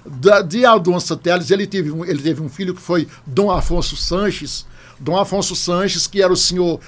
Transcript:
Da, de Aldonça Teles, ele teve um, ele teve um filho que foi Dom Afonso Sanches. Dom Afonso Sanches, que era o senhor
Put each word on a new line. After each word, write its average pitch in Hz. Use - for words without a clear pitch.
Da, 180
de 185
Aldonça 180
Teles, 170
ele 196
teve 190
um, 165
ele 151
teve 151
um 156
filho 180
que -
foi 170
Dom 190
Afonso 170
Sanches. 175
Dom 151
Afonso 196
Sanches, 175
que 196
era 185
o 175
senhor 175